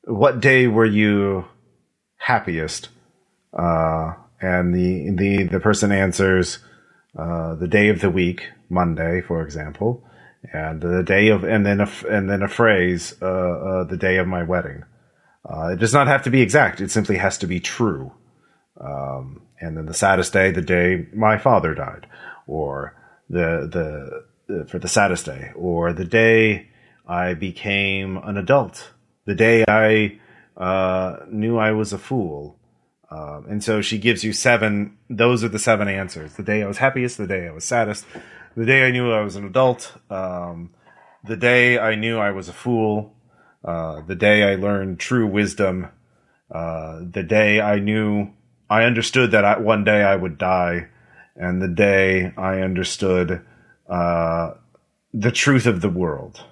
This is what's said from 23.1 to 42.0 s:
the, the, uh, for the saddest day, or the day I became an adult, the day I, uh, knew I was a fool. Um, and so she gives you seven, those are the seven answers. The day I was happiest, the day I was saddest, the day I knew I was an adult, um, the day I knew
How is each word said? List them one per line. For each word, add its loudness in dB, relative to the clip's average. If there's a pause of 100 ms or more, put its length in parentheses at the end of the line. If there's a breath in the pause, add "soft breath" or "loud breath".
the, -4 (240)
the, -8
uh, -10
for -10
the -8
saddest 2
day, -14
or -2
the -6
day 4 (380 soft breath)
I -2
became -4
an -8
adult, -2 (340)
the -4
day 4
I, 4 (420 soft breath)
uh, -2
knew -2
I 2
was -2
a -8
fool. -8 (500)
Um, -14
and -6
so -2
she -4
gives 0
you -4
seven, 0 (120)
those 2
are -2
the -6
seven 2
answers. -8
The -14
day -2
I -6
was -8
happiest, 0
the -6
day -6
I -14
was -16
saddest, -2 (520 loud breath)
the -2
day 4
I 2
knew 0
I 0
was -6
an -10
adult, 0 (180)
um, -8 (520 soft breath)
the -8
day 4
I 0
knew -2